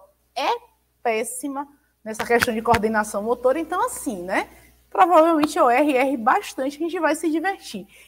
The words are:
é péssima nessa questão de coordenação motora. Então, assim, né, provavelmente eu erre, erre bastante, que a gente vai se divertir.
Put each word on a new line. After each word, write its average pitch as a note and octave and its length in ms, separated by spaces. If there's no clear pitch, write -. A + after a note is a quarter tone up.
é C#4+ 160
péssima B3+ 680
nessa A3 220
questão A#3 260
de A3 80
coordenação A3 600
motora. B3 380
Então, F4+ 260
assim, G#3+ 380
né, G#3+ 240
provavelmente E4 680
eu D4 140
erre, C#4 260
erre C4+ 200
bastante, C#4 600
que D#4+ 80
a E4+ 40
gente E4+ 120
vai D#4+ 140
se D#4+ 160
divertir. D#4+ 560